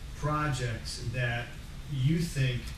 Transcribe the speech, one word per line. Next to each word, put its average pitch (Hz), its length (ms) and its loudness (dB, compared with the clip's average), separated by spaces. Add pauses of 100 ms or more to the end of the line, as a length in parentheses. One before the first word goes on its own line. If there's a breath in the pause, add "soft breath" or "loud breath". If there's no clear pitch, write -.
(160)
projects 139 880 0 (100)
that 120 320 0 (460)
you 139 260 4
think 131 420 2 (180)